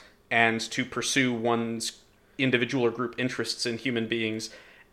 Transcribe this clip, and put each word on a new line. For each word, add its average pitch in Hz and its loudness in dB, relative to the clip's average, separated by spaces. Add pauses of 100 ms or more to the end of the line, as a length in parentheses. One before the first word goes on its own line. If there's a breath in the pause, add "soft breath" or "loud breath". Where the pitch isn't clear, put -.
(300 loud breath)
and 113 4
to 120 -4
pursue 127 0
one's 117 -2 (400)
individual 123 2
or 113 6
group 120 -4
interests - -2
in 117 -2
human 117 -2
beings, 113 -2 (420 loud breath)